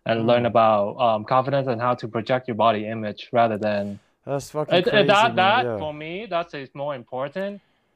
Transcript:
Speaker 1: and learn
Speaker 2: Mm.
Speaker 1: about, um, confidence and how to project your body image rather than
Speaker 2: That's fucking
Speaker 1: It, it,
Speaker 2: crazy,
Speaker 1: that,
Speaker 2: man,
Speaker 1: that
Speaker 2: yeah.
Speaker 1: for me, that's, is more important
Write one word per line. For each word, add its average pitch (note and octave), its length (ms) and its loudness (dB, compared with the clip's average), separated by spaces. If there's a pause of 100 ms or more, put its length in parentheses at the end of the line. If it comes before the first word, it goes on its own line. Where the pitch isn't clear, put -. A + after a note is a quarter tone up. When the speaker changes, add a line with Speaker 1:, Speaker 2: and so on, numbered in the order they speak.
Speaker 1:
and A2+ 180 0
learn A#2+ 180 4
Speaker 2:
Mm. A#2+ 40 2
Speaker 1:
about, G#2+ 500 4
um, A2 280 0
confidence C3 420 0
and A#2 120 -2
how B2 140 0
to A#2+ 140 -8
project A#2+ 400 -2
your A#2 80 -4
body G#2+ 320 2
image A2 440 -8
rather A#2 280 2
than G2+ 400 -4 (280)
Speaker 2:
That's C3+ 240 -6
fucking D3+ 240 -2
Speaker 1:
It, F3+ 120 2
it, - 20 0
Speaker 2:
crazy, G#3 180 4
Speaker 1:
that, G#3 200 4
Speaker 2:
man, A3+ 80 -4
Speaker 1:
that G#3 300 2
Speaker 2:
yeah. A#2 120 -4
Speaker 1:
for D3+ 160 -6
me, D#3+ 320 -10
that's, E3+ 280 -6
is C#3 200 -10
more C#3+ 220 -6
important C#3+ 680 -8 (340)